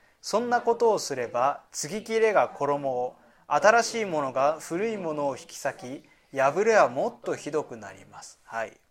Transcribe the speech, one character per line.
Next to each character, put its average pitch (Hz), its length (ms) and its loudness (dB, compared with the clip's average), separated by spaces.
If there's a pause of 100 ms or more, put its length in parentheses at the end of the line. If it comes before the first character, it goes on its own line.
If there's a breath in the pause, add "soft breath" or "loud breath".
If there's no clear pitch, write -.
(200 soft breath)
そ - 200 -2
ん 240 100 -4
な 240 100 2
こ 233 140 2
と 233 160 2
を 196 80 2
す 143 160 -6
れ 120 140 -4
ば、 123 420 0
継 - 180 -8
ぎ 208 160 -10
切 226 160 -2
れ 220 120 4
が 139 160 4
衣 143 420 -2
を、 123 240 -4 (320 soft breath)
新 208 360 6
し 226 180 -4
い 214 40 -2
も 165 160 -2
の 135 120 -2
が 143 280 2
古 190 300 -4
い 214 60 -4
も 165 180 -6
の 147 140 -2
を 131 80 -4
引 - 80 -16
き - 200 -12
裂 135 380 -8 (300 soft breath)
き、 139 40 -12
破 139 280 2
れ 226 100 4
は 165 140 8
も 143 200 -2
っ - 140 -8
と 165 120 -4
ひ 143 160 -8
ど 147 120 -2
く - 140 -14
な 101 160 -14
り 98 140 -20
ま - 160 -20
す。」 - 220 -20
は 113 200 -8
い。 - 160 -14 (100)